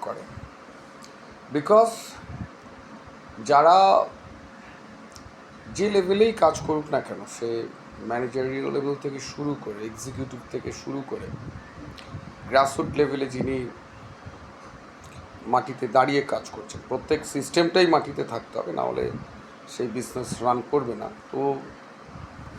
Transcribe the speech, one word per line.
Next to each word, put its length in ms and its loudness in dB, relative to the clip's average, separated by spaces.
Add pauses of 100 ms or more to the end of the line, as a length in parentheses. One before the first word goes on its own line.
করে। 200 -8 (1300)
Because 400 6 (1500)
যারা 640 8 (1700)
যে 160 2
লেভেলেই 420 4
কাজ 340 4
করুক 240 0
না 100 2
কেন, 200 -8 (200)
সে 280 -4 (320)
ম্যানেজারিয়াল 720 -2
লেভেল 240 0
থেকে 240 -6
শুরু 460 -6
করে, 220 -8
এক্সিকিউটিভ 540 -10 (100)
থেকে 220 -6
শুরু 380 -8
করে, 160 -8 (1200)
গ্রাসরুট 480 2
লেভেলে 300 2
যিনি 420 -4 (1800)
মাটিতে 420 0
দাঁড়িয়ে 340 4
কাজ 300 -4
করছেন, 360 -12
প্রত্যেক 380 0
সিস্টেমটাই 600 4
মাটিতে 380 2
থাকতে 340 -6
হবে, 140 -6
না 100 0
হলে 280 0 (580)
সেই 180 -4
বিজনেস 560 -6
রান 280 2
করবে 240 2
না। 140 -8 (240)
তো 280 0 (1000)